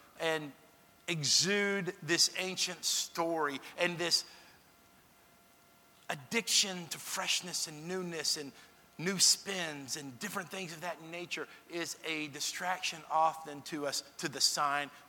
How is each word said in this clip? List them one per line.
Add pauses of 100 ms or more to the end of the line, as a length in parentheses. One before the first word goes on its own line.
(180)
and (580)
exude (100)
this
ancient
story (180)
and
this (1800)
addiction
to
freshness
and
newness
and (440)
new
spins
and
different
things
of
that (160)
nature (240)
is (100)
a
distraction (140)
often
to
us (140)
to
the
sign (180)